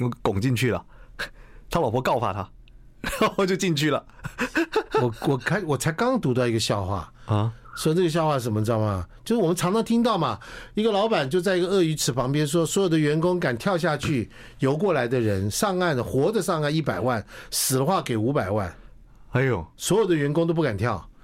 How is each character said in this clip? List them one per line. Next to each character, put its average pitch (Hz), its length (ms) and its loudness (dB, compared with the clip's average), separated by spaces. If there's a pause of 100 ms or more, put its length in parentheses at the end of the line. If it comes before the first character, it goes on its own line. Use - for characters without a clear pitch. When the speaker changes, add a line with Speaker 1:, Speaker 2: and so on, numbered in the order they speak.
(220)
Speaker 1:
拱 98 200 -2
进 131 120 0
去 120 160 0
了， - 160 -4 (840)
他 170 100 -2
老 135 100 0
婆 127 120 0
告 139 180 0
发 107 140 -2
他， 95 160 -8 (720)
然 214 140 2
后 196 100 2
就 185 100 0
进 175 180 0
去 147 160 2
了。 135 160 0 (960)
Speaker 2:
我， 120 140 0 (140)
我 139 80 2
看， 185 280 -2
我 143 120 0
才 160 160 -2
刚 240 260 0
读 131 140 0
到 123 120 2
一 120 60 2
个 113 80 0
笑 107 240 0
话。 90 280 -4 (140)
Speaker 1:
啊？ 107 260 0 (260)
Speaker 2:
说 156 160 0
这 180 100 2
个 165 60 2
笑 160 180 0
话 147 100 2
是 117 60 -2
什 120 80 -2
么， 107 80 0
你 107 60 0
知 117 60 0
道 110 80 2
吗？ 98 280 -2 (160)
就 220 100 -2
是 233 80 2
我 165 60 2
们 175 80 2
常 180 160 0
常 226 100 2
听 233 220 2
到 226 140 2
嘛， 127 200 0 (360)
一 208 100 0
个 226 80 4
老 208 160 2
板 160 220 0
就 180 100 2
在 185 160 2
一 175 60 2
个 185 60 0
鳄 190 140 2
鱼 160 140 2
池 - 160 -2
旁 123 180 -2
边 151 160 2
说， 160 200 2
所 196 180 0
有 180 60 2
的 160 100 4
员 147 180 2
工 175 220 2
敢 127 180 0
跳 185 200 0
下 156 180 0
去 135 340 -2 (300)
游 135 160 2
过 185 160 2
来 123 160 2
的 127 100 0
人， 104 320 0
上 185 300 0
岸 170 160 2
的， 120 80 -2
活 135 260 2
着 214 120 0
上 165 200 -2
岸 147 140 0
一 160 60 2
百 113 180 -4
万， 123 260 -2 (240)
死 - 280 0
的 131 80 2
话 175 160 2
给 123 160 -2
五 113 160 0
百 110 160 -2
万。 98 260 -2 (560)
Speaker 1:
哎 127 120 2
呦。 107 220 0 (120)
Speaker 2:
所 196 220 2
有 220 60 4
的 180 80 2
员 143 200 0
工 165 120 2
都 170 80 0
不 165 80 0
敢 123 140 0
跳， 98 340 -2 (140)